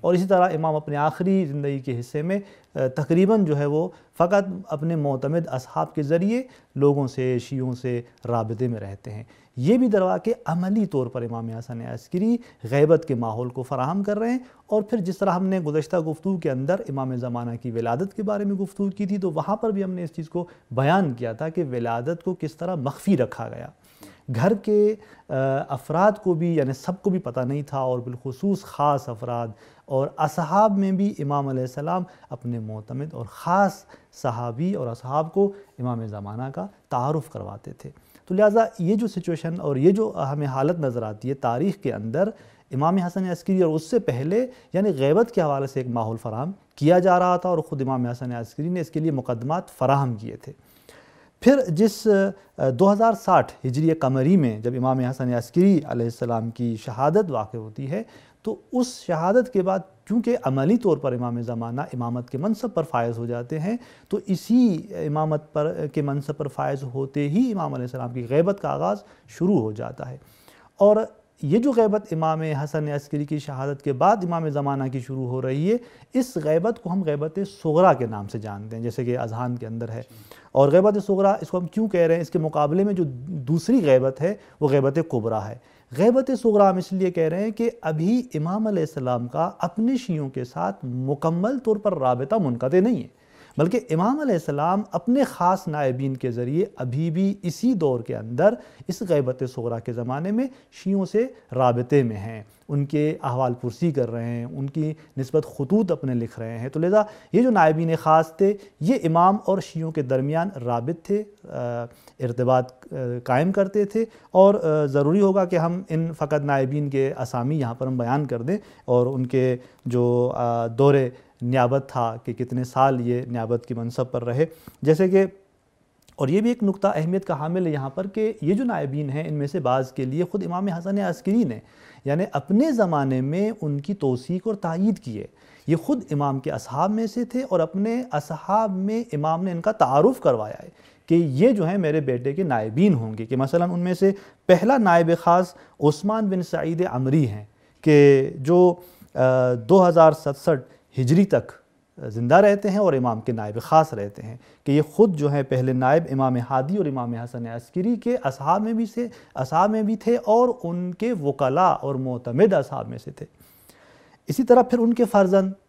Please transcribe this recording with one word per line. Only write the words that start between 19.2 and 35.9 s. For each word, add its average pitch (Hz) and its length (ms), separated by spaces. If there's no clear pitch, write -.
وہاں 160 240
پر 220 140
بھی 196 140
ہم 185 80
نے 180 120
اس 160 120
چیز 160 140
کو 175 160
بیان 143 420
کیا 117 200
تھا 156 160
کہ 170 220
ولادت 123 520
کو 185 160
کس 156 160
طرح 180 200
مخفی 139 420
رکھا 113 320
گیا۔ 82 180
گھر 165 180
کے، 208 420
آ، - 40
افراد 160 420
کو 185 100
بھی، 170 220
یعنی 135 180
سب 180 280
کو - 80
بھی 185 100
پتہ 123 200
نہیں 135 220
تھا، 139 180
اور 127 200
بالخصوص 131 640
خاص 143 460
افراد 120 380
اور 135 220
اصحاب 180 600
میں 196 140
بھی 202 280
امام 143 280
علیہ 131 140
السلام 151 420
اپنے 120 300
معتمد 110 540
اور 120 160
خاص 190 560
صحابی 120 520
اور 147 140
اصحاب 139 460
کو 196 180
امام 120 260